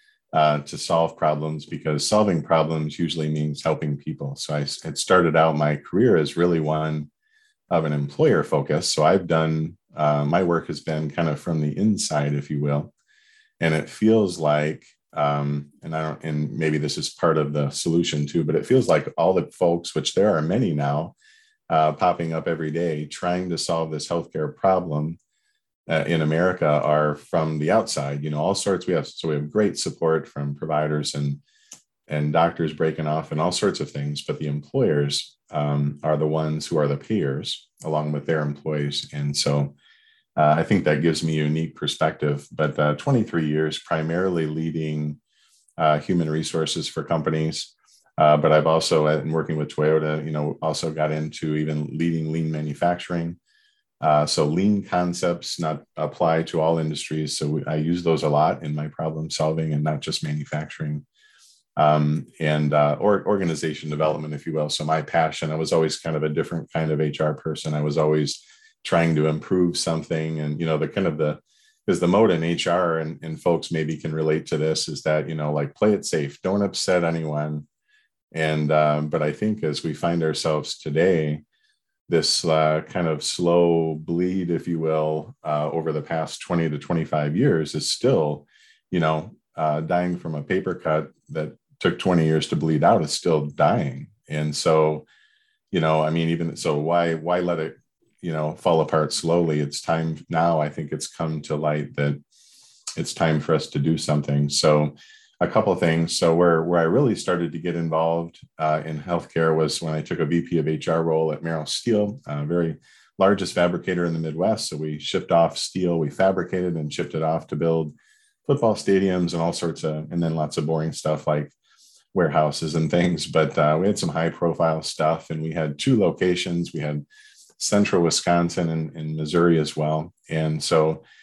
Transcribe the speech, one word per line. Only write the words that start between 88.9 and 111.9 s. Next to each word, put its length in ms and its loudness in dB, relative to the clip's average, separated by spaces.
know, 360 -2
uh, 260 0
dying 360 0
from 160 -8
a 80 -6
paper 320 -2
cut 380 -2
that 260 -6
took 200 0
twenty 260 4
years 220 2
to 80 -2
bleed 280 2
out 200 6
is 100 -4
still 320 0
dying. 640 0
And 280 -4
so, 500 2
you 120 0
know, 200 4
I 80 2
mean, 200 0
even 260 -2
so, 240 -2
why, 340 2
why 280 -2
let 180 -2
it, 160 -6
you 80 -4
know, 220 -4
fall 280 2
apart 300 0
slowly? 500 0
It's 200 -6
time 480 -2
now. 320 2
I 80 -2
think 220 -8
it's 160 -6
come 340 -6
to 140 -4
light 400 -2
that 260 0
it's 200 -6
time 240 2
for 160 2
us 140 -2
to 100 -4
do 180 2
something. 500 0
So 460 2
a 80 2
couple 260 2
of 60 0
things. 400 2
So 160 4
where, 260 6
where 180 2
I 40 4
really 320 4
started 360 -2
to 60 -10
get 180 -4
involved, 640 0
uh, 260 0
in 140 -8
healthcare 580 0
was 240 0
when 140 -4
I 80 -4
took 160 -4
a 80 2
V 160 2
P 160 0
of 80 0
H 200 -4
R 160 2
role 300 0
at 80 -8
Merrill 240 -4
Steel, 640 -2